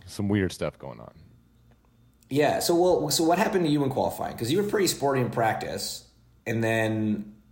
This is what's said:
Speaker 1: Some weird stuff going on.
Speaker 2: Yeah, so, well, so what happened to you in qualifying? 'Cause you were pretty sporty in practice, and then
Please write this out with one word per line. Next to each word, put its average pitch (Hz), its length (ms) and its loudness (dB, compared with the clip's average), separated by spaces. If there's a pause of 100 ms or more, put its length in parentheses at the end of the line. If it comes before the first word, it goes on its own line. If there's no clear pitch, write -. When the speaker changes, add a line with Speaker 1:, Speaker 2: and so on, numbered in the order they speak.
Speaker 1:
Some 104 240 -6
weird 98 240 2
stuff - 260 -6
going 62 200 -16
on. 57 140 -20 (1160)
Speaker 2:
Yeah, 143 300 2
so, - 160 2
well, 165 360 4
so 170 120 2
what 170 140 4
happened 202 280 2
to 147 60 2
you 147 120 2
in 135 60 0
qualifying? 90 480 -4
'Cause 117 140 -4
you 196 100 2
were 202 60 -2
pretty 180 200 0
sporty 135 340 0
in 113 80 0
practice, 104 760 -4 (420)
and 113 160 -2
then 110 720 0 (180)